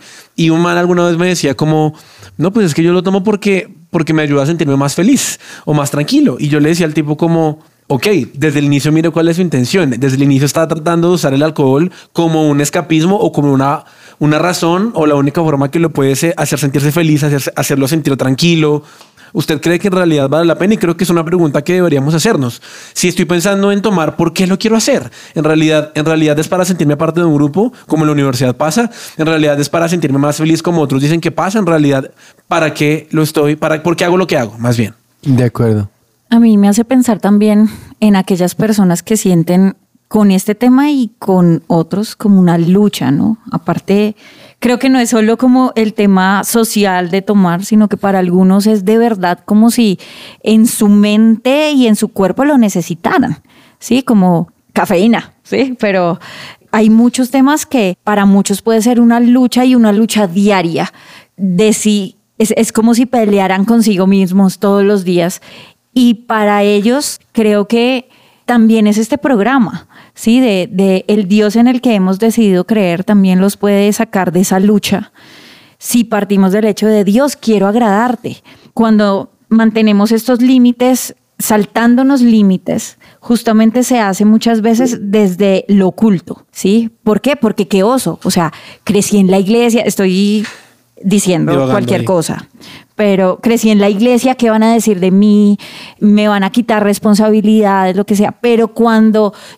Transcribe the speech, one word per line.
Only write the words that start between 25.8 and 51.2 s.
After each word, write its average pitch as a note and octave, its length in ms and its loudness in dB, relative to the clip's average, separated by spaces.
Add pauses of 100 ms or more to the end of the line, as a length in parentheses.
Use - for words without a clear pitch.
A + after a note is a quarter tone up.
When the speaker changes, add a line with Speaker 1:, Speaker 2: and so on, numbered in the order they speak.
Speaker 1:
en D3+ 100 -2
realidad D#3 340 0
es D#3 100 -4
para F#3 160 -2
sentirme E3 320 -2
parte D#3+ 240 -4
de E3+ 60 0
un D#3 80 2
grupo, D3 380 -2 (140)
como D#3 180 -2
en D3+ 40 0
la D3+ 40 0
universidad C3 440 -2
pasa. A3+ 340 -2 (260)
En D#3 100 -4
realidad D3+ 340 0
es C#3+ 80 -4
para E3 200 -2
sentirme D#3 300 -2
más C#3+ 180 -2
feliz, D#3+ 260 -2
como E3+ 200 -2
otros C3+ 200 -2
dicen D#3+ 180 0
que D#3 100 -4
pasa. F#3+ 280 -4
En G3 80 -2
realidad, C#3+ 440 0 (380)
¿para D#3+ 260 -2
qué D3+ 360 -2
lo D#3 120 0
estoy? D3+ 340 0
¿Para, D#3 260 -4
por E3 140 -2
qué F3+ 80 -2
hago F3 120 0
lo F#3 100 0
que E3 100 -2
hago? A2+ 220 -4
Más A#2 180 -2
bien. A2 180 -4 (280)
Speaker 2:
De B2+ 220 2
acuerdo. A2 440 0 (420)
Speaker 3:
A A#3 80 4
mí A3+ 200 4
me G3+ 100 4
hace G#3+ 160 0
pensar B3 360 0
también G#3 500 2 (300)
en G#3+ 140 4
aquellas F#3 400 0
personas G3+ 480 0
que A3 140 -2
sienten F3+ 600 0 (320)
con G#3 220 2
este F#3+ 240 0
tema B3+ 360 2
y C4 280 -2
con F3 480 0
otros F3+ 500 -4
como G3+ 240 2
una E3+ 160 2
lucha, F3+ 540 0
¿no? A3 260 -2 (140)
Aparte, G3+ 640 -4 (420)
creo A#3+ 200 -2
que C4+ 100 -2
no C4 100 2
es A#3 120 -2
solo A3+ 260 0
como B3+ 380 2
el A3 180 0
tema G3 520 0
social G3+ 680 -2
de F#3+ 100 -2
tomar, F#3+ 440 0
sino G#3+ 240 2
que G3 100 -6
para G3 220 0
algunos F#3 460 2
es G#3+ 200 0
de A3 100 2
verdad F#3+ 480 -2
como G#3+ 260 2
si G#3+ 280 0 (440)
en A3 240 2
su A3 220 0
mente A3+ 840 2